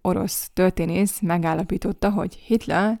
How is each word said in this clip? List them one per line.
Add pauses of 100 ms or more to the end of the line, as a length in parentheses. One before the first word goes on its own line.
orosz
történész
megállapította,
hogy
Hitler